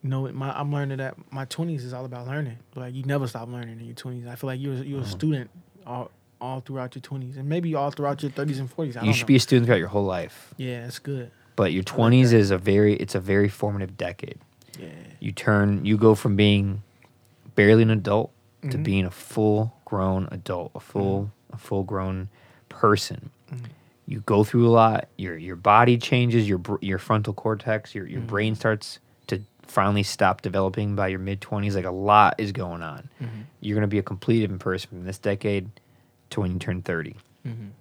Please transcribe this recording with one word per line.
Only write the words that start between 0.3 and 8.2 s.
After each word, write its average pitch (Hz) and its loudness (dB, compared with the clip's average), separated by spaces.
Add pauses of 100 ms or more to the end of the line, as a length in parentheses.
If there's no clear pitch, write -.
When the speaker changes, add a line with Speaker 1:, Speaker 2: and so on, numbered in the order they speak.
Speaker 1:
my, 135 -6
I'm 143 -4
learning 139 -4
that 131 -8 (160)
my 135 -8
twenties 160 -6
is 123 -12
all 127 -10
about 123 -12
learning. 131 -6 (180)
Like, 127 -12
you 131 -10
never 139 -2
stop 117 -10
learning 117 -12
in 117 -14
your 117 -16
twenties. 123 -12
I 120 -14
feel 135 -10
like 131 -6
you're, 139 -6
you're 139 -8
a 127 -6
Speaker 2:
Mm-hmm. 101 -8
Speaker 1:
student 127 -2 (380)
all, 123 -10 (300)
all 131 -8
throughout 127 -10
your 131 -14
twenties 135 -10
and 139 -8
maybe 165 -2
all 143 -2
throughout 143 -4